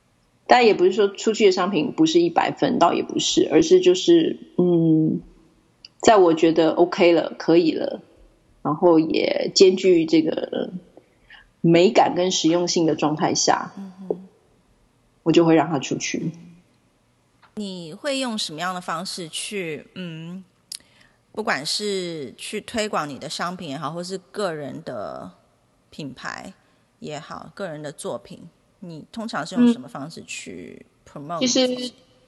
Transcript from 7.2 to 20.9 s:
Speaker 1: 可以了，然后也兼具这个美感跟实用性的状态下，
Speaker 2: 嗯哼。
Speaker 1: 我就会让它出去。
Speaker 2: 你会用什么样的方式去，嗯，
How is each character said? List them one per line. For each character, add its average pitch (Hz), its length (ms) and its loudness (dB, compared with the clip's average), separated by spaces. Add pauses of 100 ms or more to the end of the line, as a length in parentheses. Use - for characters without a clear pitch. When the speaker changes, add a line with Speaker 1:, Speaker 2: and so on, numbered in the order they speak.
Speaker 1:
可 165 200 2
以 165 160 4
了， - 280 -6 (600)
然 143 140 -2
后 170 240 6
也 - 560 0
兼 190 200 8
具 170 300 4
这 160 160 2
个 - 480 -4 (920)
美 170 280 6
感 151 260 2
跟 180 140 0
实 185 180 0
用 175 200 2
性 170 180 0
的 156 100 2
状 156 200 -2
态 156 180 0
下， - 420 -2
Speaker 2:
嗯 196 160 -16 (160)
哼。 180 120 -6 (1040)
Speaker 1:
我 165 80 0
就 165 120 6
会 165 120 4
让 151 120 2
它 165 120 -4
出 - 180 -6
去。 - 340 -6 (1200)
Speaker 2:
你 185 360 -12
会 269 280 -6
用 247 180 -4
什 185 160 -8
么 151 80 -10
样 185 120 -4
的 180 60 -8
方 180 240 -6
式 190 240 -10
去， 165 680 -8
嗯， 175 480 -12 (880)